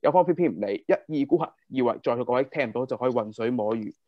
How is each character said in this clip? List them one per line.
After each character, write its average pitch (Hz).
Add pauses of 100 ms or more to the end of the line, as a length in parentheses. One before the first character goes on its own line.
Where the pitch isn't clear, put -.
有 147
方 180
偏 175
偏 160
唔 85
理， 101
一 -
意 139
孤 160
行， 156 (160)
以 131
為 120
在 123
座 123
各 120
位 127
聽 135
唔 -
到 123
就 123
可 123
以 -
渾 110
水 117
摸 113
魚。 107 (140)